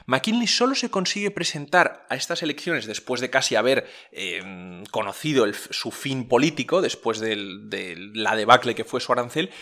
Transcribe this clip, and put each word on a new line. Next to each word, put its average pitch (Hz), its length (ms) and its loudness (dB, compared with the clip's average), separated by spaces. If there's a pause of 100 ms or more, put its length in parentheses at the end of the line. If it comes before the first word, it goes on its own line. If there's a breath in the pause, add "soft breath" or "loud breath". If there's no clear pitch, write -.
McKinley 214 400 2
solo 254 260 2
se 247 160 -2
consigue 196 400 -2
presentar 170 800 0
a 131 60 -4
estas 165 260 -4
elecciones 147 460 -4
después 120 340 -6
de 127 80 -2
casi 131 260 2
haber, 123 320 4 (240 loud breath)
eh, 92 800 -8
conocido 113 560 0
el 104 60 2
f-, - 200 -10
su - 200 -6
fin 131 360 -6
político, 147 540 2
después 110 380 -2
del, 104 500 -4
de 95 260 -6 (200)
la 110 200 0
debacle 117 380 6
que 110 100 -6
fue - 160 -4
su - 120 -2
arancel, 123 400 -2 (100)